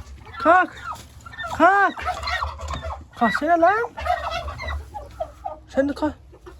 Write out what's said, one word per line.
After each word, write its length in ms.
Kalk. 380
Kalk. 460
Kalksana 420
lan. 300
Sen 200
de 40
kalk. 200